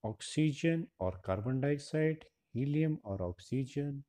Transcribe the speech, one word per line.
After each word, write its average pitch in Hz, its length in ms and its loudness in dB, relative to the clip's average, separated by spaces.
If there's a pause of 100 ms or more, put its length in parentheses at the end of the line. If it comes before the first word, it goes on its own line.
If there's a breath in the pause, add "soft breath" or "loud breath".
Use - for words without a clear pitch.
ऑक्सीजन 156 800 0 (120)
और 92 260 -2
कार्बन 107 340 0
डाइऑक्साइड, 156 640 0 (300)
हीलियम 151 500 2
और 98 160 -2
ऑक्सीजन 135 880 -4